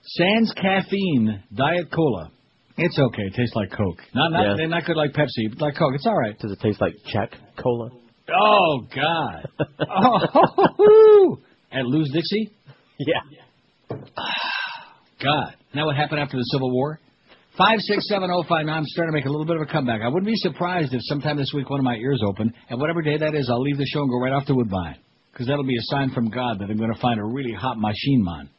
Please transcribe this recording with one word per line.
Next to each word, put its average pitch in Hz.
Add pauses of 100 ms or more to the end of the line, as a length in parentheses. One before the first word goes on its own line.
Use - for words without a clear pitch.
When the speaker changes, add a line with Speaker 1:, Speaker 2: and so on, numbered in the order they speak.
Speaker 1:
Sans 208
caffeine 180 (120)
Diet 156
Cola. 110 (480)
It's 165
okay. 120
It 95
tastes 120
like 101
Coke. 90 (120)
Not, 156
not, 160
Speaker 2:
Yeah. 160
Speaker 1:
not 170
good 165
like 151
Pepsi, 120
but 117
like 147
Coke. 147
It's 143
all 214
right. 110
Speaker 2:
Does 104
it -
taste 107
like 92 (140)
Czech - (200)
Cola? 120 (420)
Speaker 1:
Oh, 185 (140)
God. 139 (120)
Speaker 2:
<laughs> -
Speaker 1:
Oh, 392 (160)
<laughs> -
at 131
Lou's 143
Dixie? 196 (480)
Speaker 2:
Yeah. 143 (680)
Speaker 1:
<sighs> - (1300)
God. 139 (200)
Now 151
what 143
happened 147
after 139
the 127
Civil 131
War? 143 (560)
Five 214
six 202
seven 190
oh 180
five. 156
Now 156
I'm 156
starting 165
to 156
make 139
a 135
little 151
bit 165
of 156
a 147
comeback. 120
I 120
wouldn't 185
be 226
surprised 175
if 123
sometime 147
this 135
week 139
one 139
of 135
my 120
ears 123
open, 107 (160)
and 120
whatever 165
day 151
that 156
is, 139
I'll 120
leave 143
the 139
show 151
and 139
go 123
right 131
off 139
to 143
Woodbine, 95 (360)
'cause 120
that'll 143
be 131
a 113
sign 139
from 120
God 117
that 98
I'm 107
gonna 113
find 120
a 104
really 120
hot 123
machine 107
man. 78